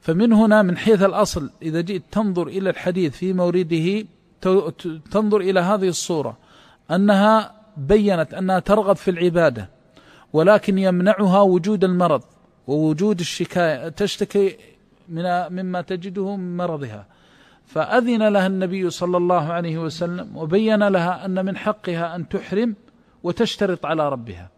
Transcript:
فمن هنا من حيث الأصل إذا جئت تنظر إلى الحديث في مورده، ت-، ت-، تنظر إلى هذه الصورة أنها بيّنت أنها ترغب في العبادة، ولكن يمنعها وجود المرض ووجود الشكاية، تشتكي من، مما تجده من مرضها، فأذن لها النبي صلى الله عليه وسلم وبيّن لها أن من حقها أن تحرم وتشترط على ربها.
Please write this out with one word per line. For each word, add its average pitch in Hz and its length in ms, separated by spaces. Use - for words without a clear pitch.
فمن 202 320
هنا 214 300
من 180 140
حيث 208 260
الأصل 185 480
إذا 160 180
جئت 180 220
تنظر 190 340
إلى 185 240
الحديث 175 460
في 185 160
مورده، 180 720
ت-، 190 80
ت-، 165 520
تنظر 208 300
إلى 185 200
هذه 190 280
الصورة 151 480
أنها 202 600
بيّنت 175 580
أنها 185 240
ترغب 196 380
في - 140
العبادة، 165 580
ولكن 190 460
يمنعها 190 600
وجود 190 440
المرض 180 380
ووجود 156 540
الشكاية، 165 680
تشتكي 196 680
من، 165 140
مما 180 300
تجده 190 560
من 180 200
مرضها، 143 500
فأذن 220 640
لها 196 180
النبي 190 440
صلى 180 260
الله 175 360
عليه 170 260
وسلم 170 580
وبيّن 208 520
لها 180 360
أن 190 200
من 190 120
حقها 170 600
أن 170 120
تحرم 202 460
وتشترط 180 640
على 156 220
ربها. 113 500